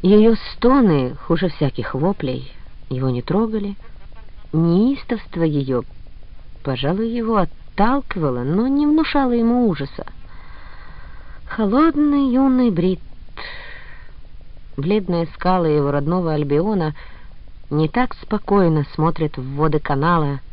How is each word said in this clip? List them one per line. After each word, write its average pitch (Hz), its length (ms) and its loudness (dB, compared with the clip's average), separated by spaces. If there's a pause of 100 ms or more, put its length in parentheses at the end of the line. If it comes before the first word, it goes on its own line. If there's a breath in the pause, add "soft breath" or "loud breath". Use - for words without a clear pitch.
Ее 214 340 8 (180)
стоны, 170 720 4
хуже 170 240 2
всяких - 440 -2
воплей, 131 600 -2 (360)
его 131 200 0
не 123 120 -2
трогали. 202 540 0 (800)
Неистовство 180 920 2
ее, 135 400 0 (800)
пожалуй, 147 460 -2
его 226 360 2 (320)
отталкивало, 190 680 2
но 185 240 0
не 285 180 2
внушало 294 460 2
ему 233 360 4
ужаса. 143 380 -4 (1400 loud breath)
Холодный 277 880 4
юный 254 380 4
Брит. 180 280 0 (1800 loud breath)
Бледные 170 600 0
скалы 180 340 2
его 143 220 2
родного 160 420 0
Альбиона 151 640 0 (720 loud breath)
не 156 180 2
так - 280 0
спокойно 175 760 2
смотрят 160 440 0
в 135 180 -8
воды 151 240 2
канала 143 600 0 (140)